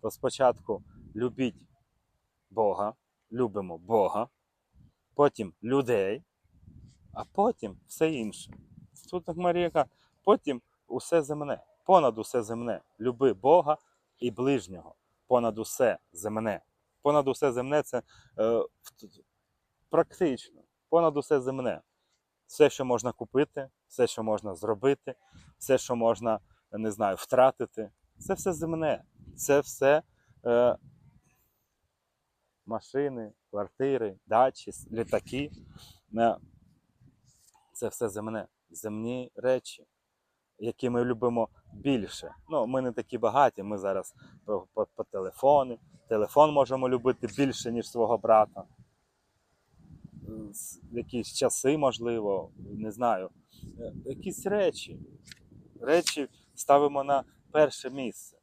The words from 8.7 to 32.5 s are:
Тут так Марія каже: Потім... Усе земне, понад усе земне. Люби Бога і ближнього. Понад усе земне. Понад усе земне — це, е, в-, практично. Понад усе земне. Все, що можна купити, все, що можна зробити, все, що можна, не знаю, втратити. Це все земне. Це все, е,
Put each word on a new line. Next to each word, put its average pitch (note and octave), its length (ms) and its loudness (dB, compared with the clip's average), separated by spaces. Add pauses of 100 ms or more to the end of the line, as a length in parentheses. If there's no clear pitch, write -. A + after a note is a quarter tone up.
Тут F3 140 -6
так E3 120 -8
Марія F3 340 2
каже: D3+ 200 2 (340)
Потім... D3 380 2 (300)
Усе D#3 300 0
земне, D3 420 -6 (200)
понад C#3+ 340 6
усе A2+ 240 -2
земне. A2+ 380 -6 (200)
Люби B2 320 2
Бога D3 440 2 (420)
і A#2+ 120 -2
ближнього. F#2+ 640 -4 (320)
Понад A#2 320 2
усе A2 400 0 (140)
земне. G#2 480 -4 (420)
Понад D3 260 2
усе C3+ 240 0
земне — C3+ 300 -2
це, B2 200 -6 (360)
е, A2+ 200 2
в-, - 100 -2 (1200)
практично. - 720 -2 (260)
Понад D#3+ 280 4
усе C#3+ 240 2
земне. B2+ 400 -4 (680)
Все, D3 240 6
що - 140 -6
можна A#2+ 280 -2
купити, C3+ 560 -4 (200)
все, B2 180 2
що - 160 -6
можна G#2+ 320 -4
зробити, A2+ 600 -2 (440)
все, C3 200 2
що - 180 -2
можна, A2+ 440 0 (320)
не A2 180 -4
знаю, G2 260 -2
втратити. B2 720 2 (280)
Це - 160 -4
все F#3 180 -4
земне. D#3+ 520 -2 (320)
Це C#3+ 240 4
все, C#3+ 420 2 (440)
е, A#2+ 300 4 (1900)